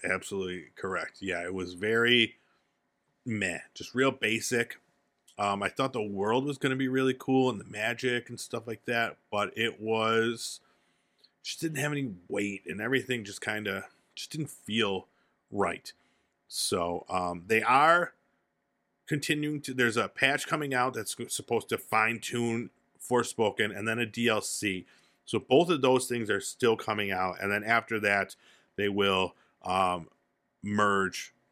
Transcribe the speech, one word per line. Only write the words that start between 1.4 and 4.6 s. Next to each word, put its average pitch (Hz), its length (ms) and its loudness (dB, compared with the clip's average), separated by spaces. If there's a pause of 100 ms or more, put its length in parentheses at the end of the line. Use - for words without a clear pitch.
it 92 100 -6
was 90 200 -6
very 117 600 4 (880)
meh, 98 360 -4 (140)
just - 200 -14
real 131 160 2
basic. 117 680 -2 (580)